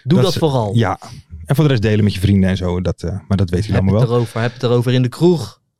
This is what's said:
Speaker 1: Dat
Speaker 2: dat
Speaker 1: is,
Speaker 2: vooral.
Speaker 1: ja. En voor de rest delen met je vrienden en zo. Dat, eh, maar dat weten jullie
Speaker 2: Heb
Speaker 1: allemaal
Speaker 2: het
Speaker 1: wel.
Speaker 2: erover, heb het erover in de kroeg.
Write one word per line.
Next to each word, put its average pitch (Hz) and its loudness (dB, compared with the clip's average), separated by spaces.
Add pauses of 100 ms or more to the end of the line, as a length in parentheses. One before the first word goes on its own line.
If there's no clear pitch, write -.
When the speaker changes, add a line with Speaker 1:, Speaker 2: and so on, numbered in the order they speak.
Speaker 1:
Dat 160 2
Speaker 2:
dat 185 2
Speaker 1:
is, - -4
Speaker 2:
vooral. 131 0
Speaker 1:
ja. 104 0 (460)
En - 0
voor 160 2
de 151 4
rest 123 2
delen 107 2
met 98 2
je - -6
vrienden 95 4
en 92 0
zo. 90 -4
Dat, 87 -6
eh, 82 -6 (180)
maar 98 0
dat 92 0
weten 92 -2
jullie 107 -4
Speaker 2:
Heb - 0
Speaker 1:
allemaal 98 2
Speaker 2:
het 113 2
Speaker 1:
wel. 120 0
Speaker 2:
erover, 113 -2
heb 120 -2
het - -10
erover 123 0
in 127 2
de 123 0
kroeg. 156 -2 (180)